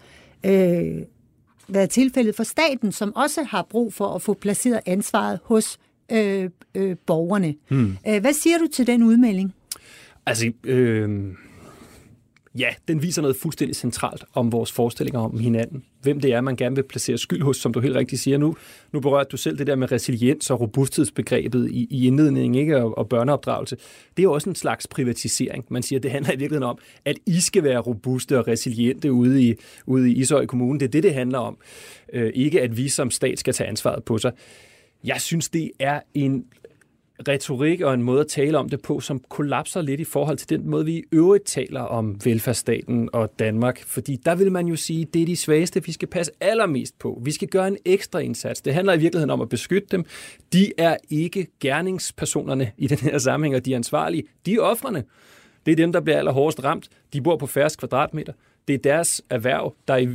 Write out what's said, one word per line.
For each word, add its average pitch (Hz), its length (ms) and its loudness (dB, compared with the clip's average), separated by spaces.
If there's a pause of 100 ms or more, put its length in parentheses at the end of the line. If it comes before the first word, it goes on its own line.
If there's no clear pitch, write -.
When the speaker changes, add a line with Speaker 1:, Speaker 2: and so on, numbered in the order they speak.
(440)
Speaker 1:
øh, 175 580 2 (680)
været 190 220 2
tilfældet 247 440 2
for 226 100 -4
staten, 269 480 0
som 208 240 -4
også 294 260 0
har 226 280 -4
brug 226 220 0
for 196 220 -2
at 185 80 -6
få 202 120 0
placeret 214 520 0
ansvaret 202 580 -2
hos, 220 340 0 (340)
øh, 196 380 0 (240)
øh, 190 220 -2 (100)
borgerne. 170 480 2 (140)
Speaker 2:
Hmm. 113 280 2 (120)
Speaker 1:
Øh, 214 120 2
hvad 254 120 4
siger 330 260 2
du 330 80 2
til 254 200 0
den 240 160 4
udmelding? 226 520 4 (720)
Speaker 2:
Altså, 117 260 0 (120)
øh, 110 680 2 (1200)
ja, 123 100 -2 (200)
den 160 140 0
viser 165 200 -2
noget 135 140 2
fuldstændig - 400 -4
centralt - 480 -6 (100)
om 120 180 2
vores 117 200 -2
forestillinger 120 480 -2
om 113 180 -4
hinanden. 117 460 -2 (180)
Hvem 147 180 0
det 135 120 4
er, 117 80 2
man 127 160 -2
gerne 123 180 -2
vil 135 80 0
placere 123 360 -4
skyld - 240 -4
hos, 135 140 2
som 123 160 -2
du 123 80 -2
helt 135 160 0
rigtigt 123 240 -2
siger. 135 180 2
Nu, 151 180 2 (360)
nu 151 80 -4
berørte 139 320 2
du 135 40 -6
selv 156 220 -4
det 139 80 -4
der 139 100 2
med 131 160 0
resiliens 123 580 0
og 123 100 0
robusthedsbegrebet 123 1120 0
i, 120 200 -2
i 127 160 2
indledningen, 131 480 4
ikke? 143 280 2
Og, 113 160 -2
og 107 100 -2
børneopdragelse. 123 680 0 (400)
Det 170 60 0
er - 0 -
jo 185 100 6
også 147 180 -2
en 165 40 -4
slags - 320 -4
privatisering. 123 840 -4
Man 123 140 -4
siger, 135 180 -4
det 131 100 -4
handler 143 220 -2
i 139 40 -4
virkeligheden 135 340 -2
om, 120 80 -8 (260)
at 147 120 -2 (100)
I 180 140 2
skal 180 220 2
være 131 160 2
robuste 123 600 -2
og 120 100 0
resiliente 120 640 0
ude 127 300 4
i, 120 120 4 (320)
ude 127 240 4
i 117 40 4
Ishøj 131 320 2
Kommune. 127 340 -2
Det 131 60 0
er - 40 -4
det, 151 120 2
det 170 120 4
handler 127 240 -2
om. 113 180 -6 (560)
Øh, 113 220 -2
ikke 139 280 2
at 117 140 -2
vi 131 120 -2
som 131 220 -2
stat - 280 -2
skal - 160 -2
tage - 140 -4
ansvaret - 360 -4
på 113 140 0
sig. 120 140 0 (720)
Jeg 127 160 -4
synes, 165 280 -2
det 160 300 -4
er 143 220 -2 (140)
en 135 300 0 (840)
retorik 147 520 0
og 139 140 2
en 123 80 0
måde 127 180 2
at 151 60 0
tale 151 320 0
om 127 100 -2
det 135 140 -6
på, 143 180 -4
som 131 280 -6
kollapser 147 540 -4
lidt 139 180 -4
i 165 40 -8
forhold 147 320 -2
til - 120 -10
den 156 220 -2
måde, 151 140 0
vi 160 80 -2
i 165 100 -6 (100)
øvrigt 190 320 6
taler - 360 -6
om 110 440 -4
velfærdsstaten 117 880 0
og 110 260 -2
Danmark. 113 480 0
Fordi 135 300 -6 (100)
der 170 80 2
vil 190 180 4
man 175 140 -2
jo 165 100 -2
sige, 165 280 -4
det 165 180 0
er 165 40 0
de 170 100 -2
svageste, 160 480 2
vi 165 80 -10
skal 156 160 -8
passe - 320 -4
allermest 180 580 0
på. 117 260 -8
Vi 147 80 -4
skal 147 160 -6
gøre 190 200 0
en 196 160 -2
ekstra 185 340 0
indsats. 123 420 -6
Det 135 140 -2
handler 190 180 2
i 170 60 4
virkeligheden 160 320 2
om 127 100 0
at 113 80 -4
beskytte 170 420 -2
dem. 87 140 -2 (480)
De 190 260 4
er 165 180 4 (140)
ikke 165 360 -2 (140)
gerningspersonerne 147 1160 -2
i 143 100 -2
den 139 120 0
her 143 200 0
sammenhæng, 131 380 0
og 117 80 -2
de 131 80 -2
er 131 40 0
ansvarlige. 156 460 -2 (240)
De 190 80 0
er 233 60 2
ofrene. 196 440 -2 (600)
Det 156 60 4
er 165 40 2
dem, 170 160 4
der 175 80 2
bliver 147 180 2
allerhårdest 143 460 0
ramt. 156 240 -2 (240)
De 139 100 -4
bor 160 140 2
på 139 100 -6
færrest 147 320 0
kvadratmeter. 147 540 -4 (360)
Det 143 60 2
er 135 40 0
deres 151 520 0
erhverv, 127 440 -2 (140)
der 135 80 2
i, 127 180 2